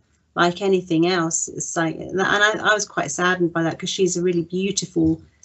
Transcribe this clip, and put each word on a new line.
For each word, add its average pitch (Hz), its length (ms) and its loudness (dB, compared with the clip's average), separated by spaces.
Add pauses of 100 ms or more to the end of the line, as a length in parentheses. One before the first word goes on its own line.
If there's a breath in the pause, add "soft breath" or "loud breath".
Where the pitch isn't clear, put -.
(360)
like 175 260 2
anything 180 460 2
else." 165 400 0
It's - 280 -10
like, 160 220 -2
and - 240 -4
I, 208 500 2
I - 20 4
was 202 140 0
quite 170 240 -6
saddened 180 420 0
by 165 100 0
that, 156 160 -2
'cause 185 100 -6
she's 180 280 0
a 175 60 -2
really 175 200 0
beautiful, 170 760 -2 (240 soft breath)